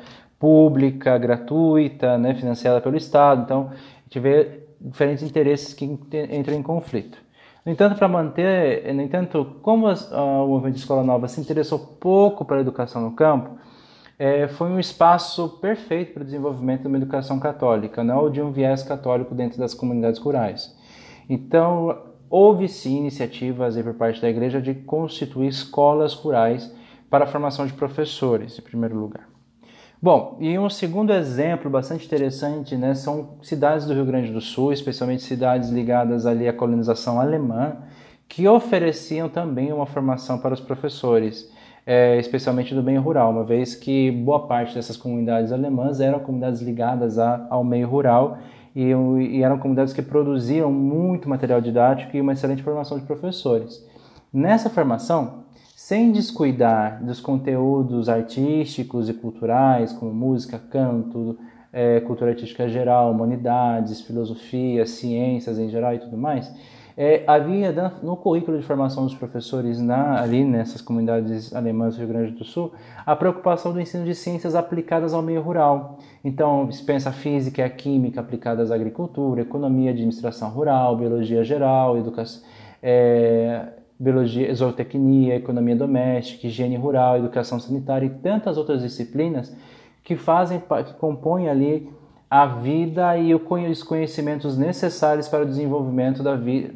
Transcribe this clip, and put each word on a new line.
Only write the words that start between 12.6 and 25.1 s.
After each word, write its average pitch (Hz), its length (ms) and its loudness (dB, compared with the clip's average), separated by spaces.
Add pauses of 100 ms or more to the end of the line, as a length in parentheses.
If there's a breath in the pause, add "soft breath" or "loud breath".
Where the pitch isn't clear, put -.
educação 123 400 -4
no 113 100 -4
campo, 143 480 2 (580 loud breath)
é, 143 300 2
foi 170 220 -4
um 185 100 0
espaço 170 840 2
perfeito 185 520 -4
para 147 100 -10
o - 20 -12
desenvolvimento 131 560 -2
de 143 60 -6
uma 135 100 0
educação 135 420 -2
católica, 117 640 0
não 135 260 2
de 143 120 -4
um 147 100 -4
viés 135 320 0
católico 127 520 -2
dentro 120 240 -4
das 123 140 -4
comunidades 117 460 -2
rurais. 123 580 -4 (520 loud breath)
Então, 165 680 0 (320)
houve 190 380 6
sim 135 300 -4
iniciativas 127 800 -4
aí 117 60 -2
por 117 100 -6
parte 113 280 -2
da 120 80 2
igreja 123 320 0
de 131 120 -2
constituir 139 720 -4